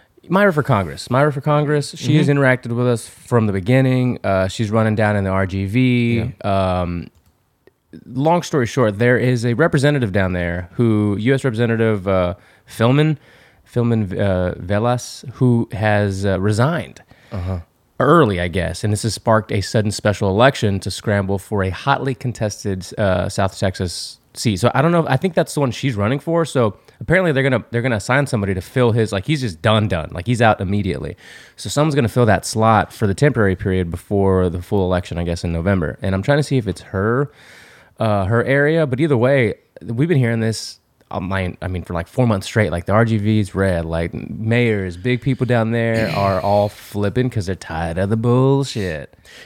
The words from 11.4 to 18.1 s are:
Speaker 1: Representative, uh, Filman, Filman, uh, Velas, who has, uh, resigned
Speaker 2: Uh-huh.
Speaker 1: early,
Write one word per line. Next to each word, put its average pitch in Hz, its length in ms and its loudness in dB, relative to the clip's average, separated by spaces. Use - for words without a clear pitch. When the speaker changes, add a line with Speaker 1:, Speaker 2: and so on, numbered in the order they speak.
Speaker 1:
Representative, 113 640 0
uh, 90 280 2
Filman, 143 500 2
Filman, 117 480 0
uh, 92 360 0
Velas, 110 800 -4
who 120 380 2
has, 104 540 0
uh, 95 140 0
resigned 107 640 -2
Speaker 2:
Uh-huh. 92 280 -6
Speaker 1:
early, 131 400 4